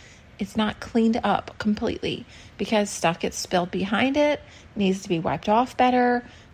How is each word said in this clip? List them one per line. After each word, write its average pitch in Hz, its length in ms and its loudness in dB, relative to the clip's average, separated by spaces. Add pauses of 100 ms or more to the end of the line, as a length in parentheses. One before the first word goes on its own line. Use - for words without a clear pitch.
(380)
it's - 180 -6
not 214 240 -2
cleaned 226 440 2
up - 340 -2
completely 208 640 -2 (320)
because 208 340 0
stuff - 280 -2
gets - 200 -4
spilled 180 320 -2
behind 214 460 0
it, 294 240 2 (360)
needs 196 260 0
to - 60 -14
be 170 100 0
wiped 165 300 -2
off 233 280 2
better, 247 480 4 (300)